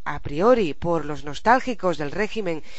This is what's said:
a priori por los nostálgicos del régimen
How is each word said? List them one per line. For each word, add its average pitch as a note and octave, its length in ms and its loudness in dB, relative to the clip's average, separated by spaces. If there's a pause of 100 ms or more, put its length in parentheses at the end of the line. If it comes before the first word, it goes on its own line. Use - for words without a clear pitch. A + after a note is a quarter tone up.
a D3 160 0
priori F#3 540 4
por E3 300 -2
los D3 180 -4
nostálgicos F#3 720 0
del C#3+ 140 -4
régimen F#3 540 -4 (140)